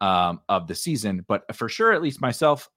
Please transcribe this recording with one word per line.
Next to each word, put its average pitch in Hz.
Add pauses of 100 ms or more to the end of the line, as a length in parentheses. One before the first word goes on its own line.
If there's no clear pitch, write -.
um, 87
of 92
the 85
season. 104
But -
for 117
sure, 226
at 165
least 143
myself, 143